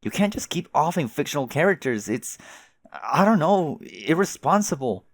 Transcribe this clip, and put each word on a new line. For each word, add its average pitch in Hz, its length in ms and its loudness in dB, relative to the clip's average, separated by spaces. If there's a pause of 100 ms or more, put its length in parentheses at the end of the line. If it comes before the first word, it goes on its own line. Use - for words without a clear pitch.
You 107 100 -6
can't 208 220 0
just - 160 -8
keep 175 240 -6
offing 160 340 0
fictional 139 400 -4
characters. 139 600 0
It's, 113 300 -6 (540)
I 143 340 0
don't 214 140 6
know, 165 420 2
irresponsible. 135 1300 0